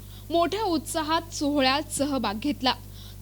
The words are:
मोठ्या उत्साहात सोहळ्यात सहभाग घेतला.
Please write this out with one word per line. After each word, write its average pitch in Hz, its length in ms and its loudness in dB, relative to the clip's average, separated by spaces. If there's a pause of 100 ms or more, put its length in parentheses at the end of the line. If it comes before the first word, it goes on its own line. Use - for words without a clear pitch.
(300)
मोठ्या 339 320 4
उत्साहात 330 720 0
सोहळ्यात 285 580 2
सहभाग 262 420 0
घेतला. 254 400 0 (480)